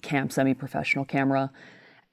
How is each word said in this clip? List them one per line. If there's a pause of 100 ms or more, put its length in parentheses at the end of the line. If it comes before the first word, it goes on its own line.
cam,
semi-professional
camera. (600)